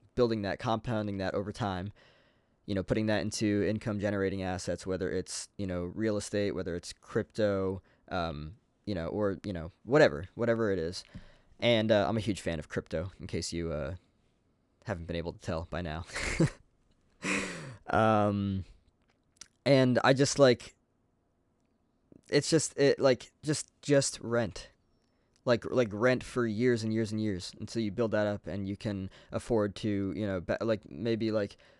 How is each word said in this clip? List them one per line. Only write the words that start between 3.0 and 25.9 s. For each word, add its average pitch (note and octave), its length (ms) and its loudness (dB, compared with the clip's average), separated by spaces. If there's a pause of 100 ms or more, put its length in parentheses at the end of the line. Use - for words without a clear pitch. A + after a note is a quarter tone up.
that G#2+ 160 2
into G#2 440 0
income-generating G2+ 760 -2
assets, F#2 440 -4
whether F#2 240 -2
it's, - 460 -6
you G2+ 100 -6
know, F2 280 -4
real G#2 240 0
estate, G2+ 360 -2
whether F2 200 -4
it's - 180 -8
crypto, G2 880 -2 (300)
um, E2 420 -4 (360)
you G#2 60 -4
know, E2+ 140 -4
or, G2+ 360 -2
you G2+ 80 -6
know, E2+ 180 -8 (140)
whatever, G2+ 400 4 (100)
whatever A2+ 380 2
it F#2+ 60 0
is. E2+ 260 -4 (560)
And, A2+ 320 4
uh, G2+ 160 6
I'm G#2+ 80 0
a G#2+ 120 -2
huge G2 120 -2
fan E2 180 -4
of D2 100 -10
crypto, - 520 -6
in F2 60 -10
case - 260 -6
you, E2 180 -4
uh, D2+ 220 -4 (920)
haven't E2+ 200 -6
been E2+ 160 -6
able E2 120 -6
to - 60 -20
tell E2 300 -6
by E2 120 -6
now. D#2+ 280 -6
<laughs> - 360 0 (1400)
Um, G2+ 760 2 (1000)
and C3 400 6
I C3 80 6
just, C3+ 260 4
like, B2+ 360 6 (1500)
it's C#3+ 220 0
just, - 280 2
it, C#3 220 4
like, C3 320 2 (100)
just, C#3+ 240 -4 (140)
just C#3 400 2
rent. A#2 480 -2 (760)
Like, A#2+ 260 4
like, A#2+ 220 4